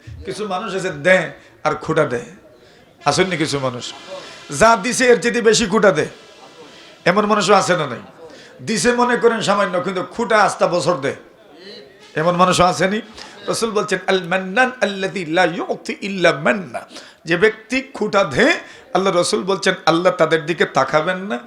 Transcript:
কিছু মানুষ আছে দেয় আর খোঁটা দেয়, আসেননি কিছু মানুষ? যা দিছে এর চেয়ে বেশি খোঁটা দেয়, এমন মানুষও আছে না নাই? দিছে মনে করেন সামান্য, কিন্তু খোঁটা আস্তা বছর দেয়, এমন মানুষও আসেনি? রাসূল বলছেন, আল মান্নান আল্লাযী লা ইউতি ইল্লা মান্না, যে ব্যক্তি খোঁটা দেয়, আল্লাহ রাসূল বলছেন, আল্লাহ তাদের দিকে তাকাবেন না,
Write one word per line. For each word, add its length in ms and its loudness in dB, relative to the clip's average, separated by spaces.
কিছু 220 -8
মানুষ 280 -6
আছে 140 -4
দেয় 420 2
আর 120 0
খোঁটা 300 -2
দেয়, 200 -6
আসেননি 320 0
কিছু 220 -2
মানুষ? 340 -6
যা 160 6
দিছে 300 -2
এর 160 6
চেয়ে 200 0
বেশি 240 4
খোঁটা 260 4
দেয়, 180 0
এমন 200 2
মানুষও 280 2
আছে 240 4
না 100 -4
নাই? 120 -10
দিছে 280 0
মনে 260 2
করেন 240 -2
সামান্য, 400 0
কিন্তু 220 -4
খোঁটা 400 0
আস্তা 240 2
বছর 300 0
দেয়, 180 -4
এমন 200 0
মানুষও 280 4
আসেনি? 380 0
রাসূল 240 -2
বলছেন, 360 -2
আল 160 0
মান্নান 480 0
আল্লাযী 440 -4
লা 180 2
ইউতি 580 -4
ইল্লা 320 0
মান্না, 540 -4
যে 120 0
ব্যক্তি 440 0
খোঁটা 420 -2
দেয়, 300 2
আল্লাহ 200 2
রাসূল 300 0
বলছেন, 300 0
আল্লাহ 280 2
তাদের 320 2
দিকে 200 0
তাকাবেন 520 0
না, 300 -8